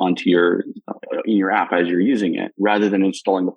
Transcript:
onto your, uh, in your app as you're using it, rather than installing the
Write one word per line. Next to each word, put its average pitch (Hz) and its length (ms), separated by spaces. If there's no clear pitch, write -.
onto 90 280
your, 87 360
uh, - 60
in 110 120
your 95 160
app 92 200
as 87 140
you're 87 140
using 104 340
it, 50 240
rather 104 300
than 95 160
installing 95 420
the 90 100